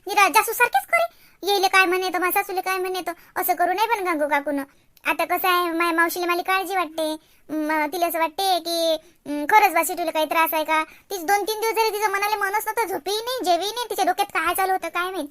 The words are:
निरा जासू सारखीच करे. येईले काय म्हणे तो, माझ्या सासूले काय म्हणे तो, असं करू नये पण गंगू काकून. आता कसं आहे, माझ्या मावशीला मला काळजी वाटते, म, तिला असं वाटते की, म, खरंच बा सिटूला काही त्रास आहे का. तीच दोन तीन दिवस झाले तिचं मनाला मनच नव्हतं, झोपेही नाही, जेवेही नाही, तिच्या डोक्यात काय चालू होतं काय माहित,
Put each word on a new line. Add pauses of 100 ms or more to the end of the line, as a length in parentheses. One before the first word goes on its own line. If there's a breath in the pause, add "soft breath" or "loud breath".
निरा
जासू
सारखीच
करे. (360 soft breath)
येईले
काय
म्हणे
तो,
माझ्या
सासूले
काय
म्हणे
तो, (260 soft breath)
असं
करू
नये
पण
गंगू
काकून. (480 soft breath)
आता
कसं
आहे,
माझ्या
मावशीला
मला
काळजी
वाटते, (320 soft breath)
म,
तिला
असं
वाटते
की, (300 soft breath)
म,
खरंच
बा
सिटूला
काही
त्रास
आहे
का. (260 loud breath)
तीच
दोन
तीन
दिवस
झाले
तिचं
मनाला
मनच
नव्हतं,
झोपेही
नाही,
जेवेही
नाही,
तिच्या
डोक्यात
काय
चालू
होतं
काय
माहित,